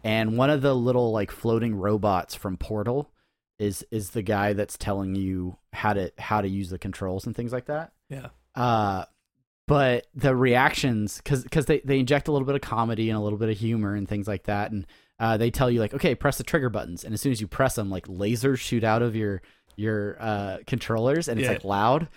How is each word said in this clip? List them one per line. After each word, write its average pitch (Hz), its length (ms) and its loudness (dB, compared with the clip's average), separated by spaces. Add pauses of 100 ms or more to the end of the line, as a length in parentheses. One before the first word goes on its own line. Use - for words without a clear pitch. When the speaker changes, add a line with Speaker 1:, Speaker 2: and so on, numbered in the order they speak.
Speaker 1:
And 110 340 0
one 131 140 4
of 147 100 2
the 139 140 4
little, 123 360 4
like, 107 200 0
floating 113 440 0
robots 101 600 2
from 92 220 -6
Portal 113 540 -4 (460)
is, 104 320 -2
is 104 220 -6
the 117 100 -2
guy 104 320 2
that's 101 240 -2
telling 98 380 -2
you 92 420 -2 (160)
how 107 200 0
to, 95 260 -2
how 107 220 -2
to 98 60 0
use 98 220 -4
the 92 100 -8
controls 95 460 -6
and 117 100 -6
things 120 180 -6
like 123 120 -6
that. 151 260 -8 (180)
Speaker 2:
Yeah. 131 180 -14 (260)
Speaker 1:
Uh, 107 520 2 (600)
but 131 460 4
the 131 220 2
reactions, 127 840 2
'cause, 131 280 -2
'cause 147 160 2
they, 151 140 4
they 135 200 0
inject 135 280 2
a 156 40 0
little 139 140 2
bit 139 100 0
of 139 60 -2
comedy 113 480 0
and 110 80 0
a 107 40 -2
little 104 180 -2
bit 110 100 0
of 107 80 0
humor 107 380 0
and 101 120 -4
things 101 200 -4
like 101 160 -4
that. 104 280 -2
And, 101 140 -6 (320)
uh, 113 200 2
they 117 120 2
tell 127 220 2
you, 120 80 2
like, 107 140 -2
"Okay, 143 200 2
press 135 240 0
the 120 60 -6
trigger 135 260 0
buttons." 92 360 -8
And 110 80 -8
as 104 80 -4
soon 139 100 0
as 113 80 -2
you 104 80 -6
press - 300 0
'em, 101 120 -2
like, 92 180 -6
lasers 110 500 0
shoot 113 260 -2
out 113 180 4
of 117 140 0
your, 101 260 -2 (360)
your, 104 420 -2
uh, 101 380 -4 (100)
controllers, 127 640 0
and 143 100 -2
it's, 135 60 0
Speaker 2:
Yeah. 117 80 2
Speaker 1:
like, - 100 -6
loud. 110 540 2